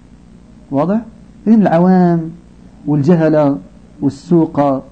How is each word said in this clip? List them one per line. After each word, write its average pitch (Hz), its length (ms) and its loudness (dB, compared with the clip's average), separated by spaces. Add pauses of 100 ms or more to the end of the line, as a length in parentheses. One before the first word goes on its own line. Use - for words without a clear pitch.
(720)
واضح؟ 165 300 -2 (440)
لأن 220 160 2
العوام 175 720 2 (560)
والجهلة 147 720 0 (440)
والسوق 143 920 -2